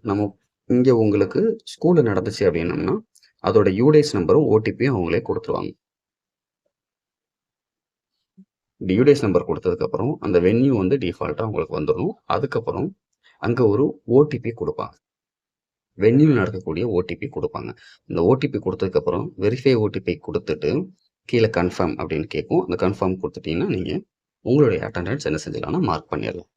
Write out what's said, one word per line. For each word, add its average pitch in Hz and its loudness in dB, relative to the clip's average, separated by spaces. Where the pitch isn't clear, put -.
நம்ம 101 0
இங்க 123 4
உங்களுக்கு 104 2
ஸ்கூல்ல 175 4
நடந்துச்சு 101 -2
அப்படின்னம்னா 87 -2
அதோட 98 4
யூடேஸ் 147 6
நம்பரும் 131 4
ஓ 110 4
டி 107 -2
பியும் 127 0
அவங்களே 85 0
கொடுத்துருவாங்க. - -4
இந்த 92 -4
யூடேஸ் 131 6
நம்பர் 87 2
கொடுத்ததுக்கப்புறம் 92 -2
அந்த 92 2
வென்யூ 120 4
வந்து 92 2
டிஃபால்ட்டா 82 -4
உங்களுக்கு 80 -6
வந்துடும். 101 -2
அதுக்கப்புறம் 123 -4
அங்க 117 -2
ஒரு 127 2
ஓ 135 8
டி 123 -6
பி 113 -6
கொடுப்பாங்க. - -8
வென்யூல 131 6
நடக்கக்கூடிய 92 -4
ஓ 90 2
டி 90 -8
பி - -12
கொடுப்பாங்க. 76 -6
இந்த 85 -2
ஓ - 6
டி 139 -2
பி 104 -2
கொடுத்ததுக்கப்புறம் 95 -2
வெரிஃபை 127 0
ஓ 107 0
டி 95 -6
பி 87 -2
கொடுத்துட்டு 78 -4
கீழே 113 2
கன்ஃபார்ம் 90 -2
அப்படின்னு 80 -4
கேட்கும். 82 -2
அந்த 87 -4
கன்ஃபார்ம் 92 0
கொடுத்துட்டீங்கன்னா 90 -6
நீங்க 92 -6
உங்களுடைய 123 2
அட்டெண்டன்ஸ் 98 -6
என்ன 76 -2
செஞ்சிடலாம்னா - -4
மார்க் 80 -4
பண்ணிடலாம். - -8